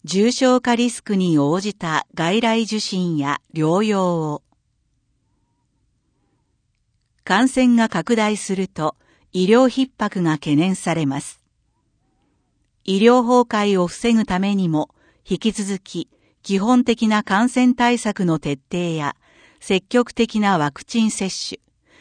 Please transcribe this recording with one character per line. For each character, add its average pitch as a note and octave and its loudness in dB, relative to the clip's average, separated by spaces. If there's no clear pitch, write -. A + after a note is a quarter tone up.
重 G3 2
症 B3+ 2
化 A#3+ 0
リ A#3+ 0
ス - -10
ク G#3 -4
に F3+ 2
応 D3 2
じ G3 -6
た D#3+ -4
外 F3+ 0
来 A3+ 0
受 G#3+ -4
診 F3+ -4
や C#3 -4
療 D#3+ 0
養 F3+ -2
を。 C#3+ -8
感 G#3+ 2
染 B3+ 4
が A3+ 2
拡 A3+ -2
大 G#3+ 0
す G3 -6
る F#3 -4
と D#3 -6
医 F#3 0
療 A#3+ 6
逼 C4 -2
迫 G3+ -4
が D#3+ 2
懸 D#3 0
念 F3+ 2
さ E3 -4
れ D#3+ -2
ま C3+ -4
す。 - -18
医 F#3+ 0
療 A#3+ 6
崩 B3 4
壊 G#3 0
を F3+ 2
防 A#3 -2
ぐ G#3+ 2
た F#3 -4
め G3+ 0
に F#3 0
も、 D3+ -2
引 F3+ -4
き A3 0
続 G3 -6
き - -10
基 G3 -2
本 A#3+ 2
的 A3+ 0
な G#3+ 0
感 G#3+ 0
染 B3+ 2
対 A#3+ 0
策 G#3 -4
の E3 0
徹 C#3+ -6
底 F3 -4
や、 D3 -4
積 F#3+ -2
極 A#3+ 0
的 A3 -2
な G3 2
ワ D3 0
ク - -12
チ A3+ 0
ン A3 2
接 G3 -4
種、 - -10